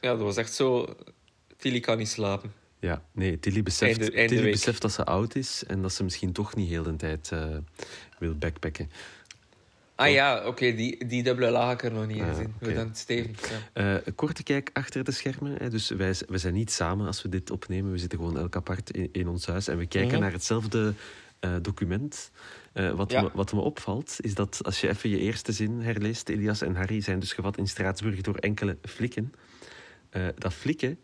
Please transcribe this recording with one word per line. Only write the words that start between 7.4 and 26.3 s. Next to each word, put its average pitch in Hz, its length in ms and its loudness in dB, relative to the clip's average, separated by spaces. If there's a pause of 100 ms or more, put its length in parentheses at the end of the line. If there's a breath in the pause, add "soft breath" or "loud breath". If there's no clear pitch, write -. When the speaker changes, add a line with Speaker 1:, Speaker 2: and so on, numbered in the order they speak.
Speaker 2:
wil 82 160 0
backpacken. 78 560 -4 (1040 loud breath)
Speaker 1:
Ah 135 100 6
Speaker 2:
Toch? 147 80 8
Speaker 1:
ja, 135 320 6
oké, 123 280 2
die, 117 320 -2
die 123 160 0
dubbele 123 280 4
laag 120 220 4
ik 123 100 -2
er 117 100 0
nog 110 140 -2
niet 107 140 -2
Speaker 2:
Ah, 107 80 0
Speaker 1:
gezien. 92 280 -2
Speaker 2:
oké. 117 100 -6
Speaker 1:
Bedankt, 113 320 -2
Steven. 117 360 -2 (400 loud breath)
Ja. 101 200 2
Speaker 2:
Eh, 92 100 2
een 101 100 -4
korte - 280 -2
kijk 139 300 0
achter 135 320 -2
de 135 80 0
schermen, 139 460 -2
hè. 123 120 -2
Dus 110 180 0
wij 95 260 2
z-, - 140 -4
we 92 100 -2
zijn 87 160 0
niet 110 180 0
samen 92 340 0
als - 160 -4
we 104 60 -4
dit 92 220 -2
opnemen. 95 420 -2
We 90 60 0
zitten 85 200 -4
gewoon 82 200 -2
elk 87 180 -2
apart 92 340 -4
in, 92 220 -2
in 90 160 0
ons 87 180 -2
huis 90 220 0
en 85 100 2
we 85 80 0
kijken - 240 2
Speaker 1:
Mhm. 104 100 4
Speaker 2:
naar 98 120 2
hetzelfde, 110 600 2 (460 loud breath)
eh, 90 100 -2 (120)
document. 101 680 -2 (420 loud breath)
Eh, 95 180 0
wat 98 200 0
Speaker 1:
Ja. 127 120 4
Speaker 2:
me, 92 120 2
wat 98 180 0
me 104 80 4
opvalt, 110 600 -2
is 104 140 -2
dat 101 300 -2
als - 160 -2
je - 80 2
even 104 220 0
je 98 80 2
eerste 110 340 0
zin 107 280 0
herleest, 113 480 -2
Elias 104 340 2